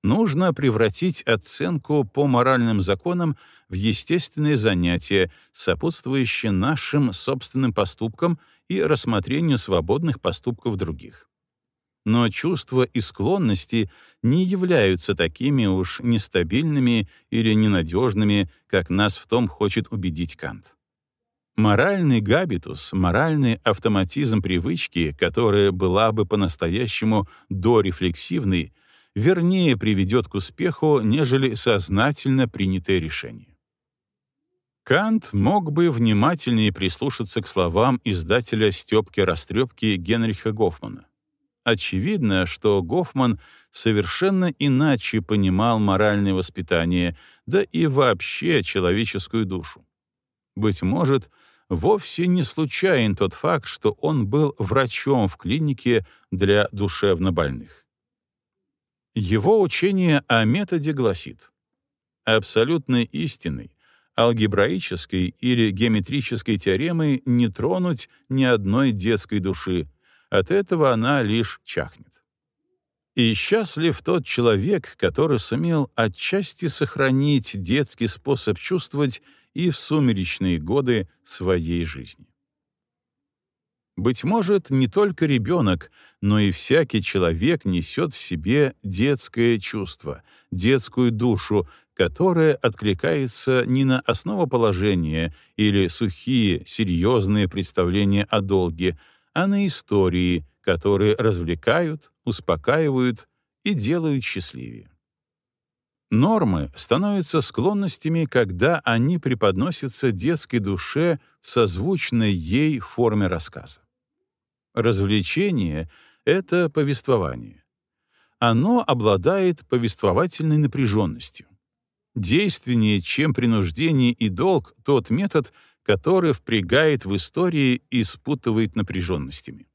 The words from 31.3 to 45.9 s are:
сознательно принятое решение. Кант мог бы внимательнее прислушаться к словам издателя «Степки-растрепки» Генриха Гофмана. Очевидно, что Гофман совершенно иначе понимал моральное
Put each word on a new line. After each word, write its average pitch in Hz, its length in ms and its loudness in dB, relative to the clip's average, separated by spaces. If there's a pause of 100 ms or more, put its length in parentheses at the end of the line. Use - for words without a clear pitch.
сознательно 120 920 0
принятое 95 540 -2
решение. 60 560 -12 (1300)
Кант 208 480 2
мог 156 400 2
бы 170 180 4
внимательнее 113 840 2
прислушаться 98 720 -4
к - 60 -10
словам 101 560 2
издателя 107 680 0
«Степки-растрепки» 104 1300 -2
Генриха 110 560 -2
Гофмана. 90 540 -4 (580)
Очевидно, 107 840 0
что 101 340 0
Гофман 123 600 -2 (320)
совершенно 160 880 0
иначе 135 600 2
понимал 107 600 2
моральное 101 540 2